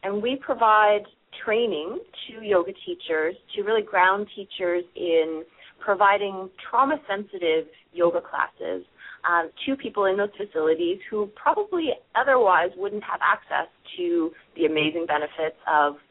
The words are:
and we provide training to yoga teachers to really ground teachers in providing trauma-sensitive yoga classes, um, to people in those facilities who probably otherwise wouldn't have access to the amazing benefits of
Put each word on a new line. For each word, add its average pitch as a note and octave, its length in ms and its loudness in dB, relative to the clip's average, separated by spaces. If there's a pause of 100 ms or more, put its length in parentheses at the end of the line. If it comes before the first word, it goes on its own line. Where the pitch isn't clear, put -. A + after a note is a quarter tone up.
and G3+ 200 -4
we B3 140 -2
provide G#3+ 640 4 (420)
training G#3+ 560 -2 (300)
to A3 160 -16
yoga F#3 280 2 (140)
teachers E3+ 480 -4 (220)
to G#3 60 -4
really G#3+ 200 0
ground G3 440 2 (100)
teachers F3 480 -4 (100)
in D#3+ 480 0 (380)
providing G3 720 2 (200)
trauma-sensitive G3+ 960 0 (300)
yoga E3+ 260 2
classes, - 640 -6 (400)
um, E3 260 2 (140)
to C4+ 120 -2
people G#3 300 -2
in F#3+ 100 2
those G3+ 200 0
facilities E3+ 640 0 (100)
who G#3 260 -4
probably F4+ 560 0 (240)
otherwise G#3 640 4
wouldn't G3+ 280 -6
have - 180 -6
access D#3 480 -2 (260)
to E3 360 -2 (240)
the E3 100 0
amazing D#3 400 0
benefits D3+ 500 -4 (160)
of D3 220 4 (160)